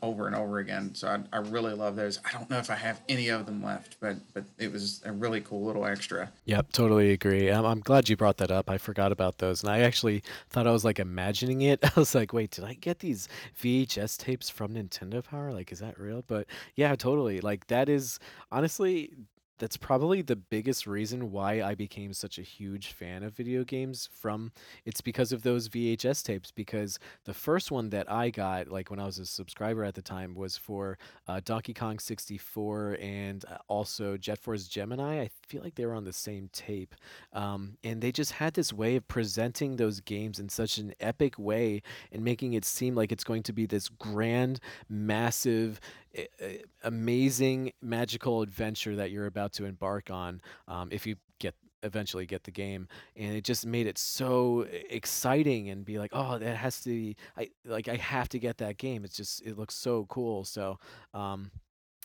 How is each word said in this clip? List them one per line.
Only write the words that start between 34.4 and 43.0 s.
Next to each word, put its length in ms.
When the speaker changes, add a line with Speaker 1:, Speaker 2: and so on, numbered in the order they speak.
Speaker 2:
Gemini. 540
I 80
feel 160
like 140
they 100
were 80
on 120
the 80
same 380
tape. 440
Um, 520
and 180
they 100
just 200
had 240
this 180
way 220
of 120
presenting 680
those 240
games 400
in 100
such 300
an 200
epic 380
way 460
and 120
making 300
it 120
seem 300
like 160